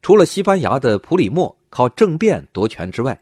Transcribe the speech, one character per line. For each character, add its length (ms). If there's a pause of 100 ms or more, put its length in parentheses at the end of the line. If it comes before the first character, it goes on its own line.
除 140
了 100
西 160
班 180
牙 180
的 200
普 180
里 120
莫 280 (140)
靠 180
政 300
变 340
夺 160
权 220
之 120
外 200